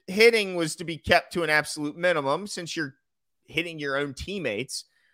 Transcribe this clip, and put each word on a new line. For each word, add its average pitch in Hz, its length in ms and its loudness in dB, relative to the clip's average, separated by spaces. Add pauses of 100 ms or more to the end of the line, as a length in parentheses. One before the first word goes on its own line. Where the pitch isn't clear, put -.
hitting 208 480 6
was 165 220 -2
to 175 80 -10
be 160 120 -6
kept - 360 2
to 175 100 -2
an 156 60 0
absolute 151 480 0
minimum 170 500 0
since 175 300 -10
you're 147 180 -6 (500)
hitting 165 340 -6
your 143 180 -4
own 143 160 -4
teammates. 135 720 -6 (280)